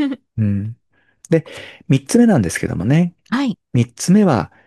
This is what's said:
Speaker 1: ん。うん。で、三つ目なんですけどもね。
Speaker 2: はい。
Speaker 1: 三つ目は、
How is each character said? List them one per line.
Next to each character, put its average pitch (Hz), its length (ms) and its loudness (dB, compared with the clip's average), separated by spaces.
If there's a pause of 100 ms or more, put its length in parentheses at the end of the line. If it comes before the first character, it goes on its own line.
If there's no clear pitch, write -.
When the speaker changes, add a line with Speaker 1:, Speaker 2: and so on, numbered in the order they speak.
Speaker 1:
ん。 269 120 -8 (180)
う 214 60 -2
ん。 113 340 -4 (520)
で、 160 160 0 (440)
三 131 160 0
つ - 120 2
目 240 80 6
な 202 140 4
ん - 20 2
で 85 80 -2
す - 100 -6
け - 80 -4
ど 82 100 -8
も 85 80 -6
ね。 165 280 0 (160)
Speaker 2:
は 254 140 -2
い。 254 160 -4 (140)
Speaker 1:
三 120 200 2
つ - 180 -4
目 208 120 4
は、 127 280 0 (160)